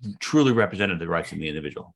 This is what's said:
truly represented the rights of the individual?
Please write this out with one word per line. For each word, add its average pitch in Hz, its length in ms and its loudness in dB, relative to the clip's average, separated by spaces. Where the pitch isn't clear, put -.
truly 143 320 4
represented 101 460 2
the 82 100 -6
rights 82 240 -2
of 82 60 -8
the 78 100 -4
individual? 73 480 -8